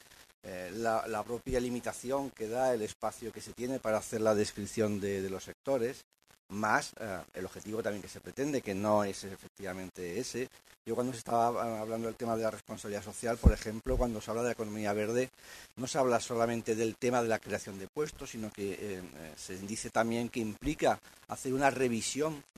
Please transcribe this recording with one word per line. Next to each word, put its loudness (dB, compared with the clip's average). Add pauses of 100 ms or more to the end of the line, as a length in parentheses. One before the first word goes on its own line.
(440)
eh, -8
la, 0
la -2
propia -2
limitación -2
que -6
da 2
el 2
espacio -6
que -12
se -12
tiene -2
para 2
hacer -2
la 8
descripción 2
de, 0
de -2
los -6
sectores, -2 (460)
más, 2
eh, -4 (160)
el -6
objetivo -6
también -2
que -12
se -14
pretende, -2
que -2
no 4
es -4
efectivamente -8
ese. -4 (340)
Yo -2
cuando 0
se -8
estaba, 4
ah, -2
hablando -2
del -6
tema 0
de 0
la 4
responsabilidad -6
social, -2
por 10
ejemplo, -2
cuando 2
se -6
habla 0
de 2
la 0
economía -2
verde, 2 (480)
no -6
se 0
habla 6
solamente 2
del 0
tema 4
de 2
la 4
creación -4
de -8
puestos, -6
sino -6
que, -4
eh, -4
eh, -8
se -10
dice -6
también 2
que -4
implica 2 (280)
hacer -4
una 6
revisión 0 (140)